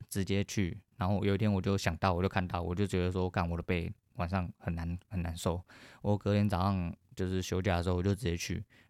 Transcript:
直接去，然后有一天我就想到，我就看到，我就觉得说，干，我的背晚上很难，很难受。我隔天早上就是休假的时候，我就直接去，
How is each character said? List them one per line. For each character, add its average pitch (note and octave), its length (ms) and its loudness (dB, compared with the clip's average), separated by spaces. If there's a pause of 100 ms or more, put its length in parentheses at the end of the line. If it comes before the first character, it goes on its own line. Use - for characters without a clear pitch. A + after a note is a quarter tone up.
直 G2 160 -2
接 G2 180 2
去， F#2+ 340 -2 (200)
然 F#2 120 0
后 G2+ 160 2
有 G2 120 4
一 - 20 -2
天 G#2+ 140 2
我 F#2 100 2
就 G2 160 2
想 F2 200 0
到， F#2+ 160 4
我 F2 60 0
就 F#2 80 2
看 F#2 200 2
到， F2 120 -4
我 F2 140 -4
就 G2 100 2
觉 F#2 140 0
得 F2+ 140 2
说， F#2 180 0
干， F2 180 0
我 E2+ 80 -2
的 E2+ 60 -4
背 F2 300 -2 (220)
晚 E2+ 140 -4
上 F2+ 300 -2
很 F2 160 -4
难， E2+ 240 -4 (100)
很 F2 140 -4
难 E2+ 140 -4
受。 F2+ 260 -2 (400)
我 G2+ 160 2
隔 G2+ 160 2
天 G#2 140 4
早 F2+ 140 2
上 F#2 300 0 (240)
就 F#2 100 -2
是 F#2 160 0
休 F2+ 180 0
假 F#2 180 2
的 F2 40 0
时 F2 60 0
候， F2+ 80 2
我 F2 60 0
就 G2+ 120 4
直 F#2+ 60 -4
接 E2+ 160 0
去， F2 260 -4 (280)